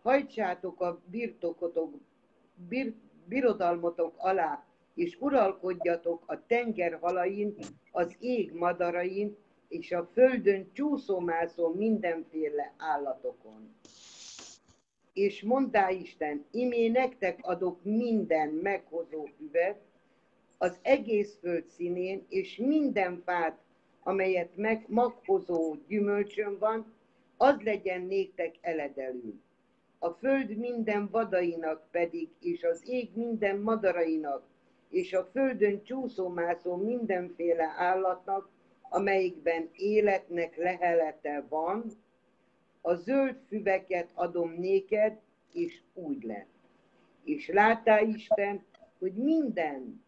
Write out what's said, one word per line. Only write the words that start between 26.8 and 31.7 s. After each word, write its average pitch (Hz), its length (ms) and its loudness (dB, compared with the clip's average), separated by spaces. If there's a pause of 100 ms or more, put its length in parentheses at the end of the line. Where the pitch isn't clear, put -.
az 277 240 6
legyen 185 400 -2
néktek 180 600 -4
eledelül. 135 800 -6 (580)
A 170 100 -2
föld 233 480 -2
minden 220 520 -2
vadainak 175 840 -2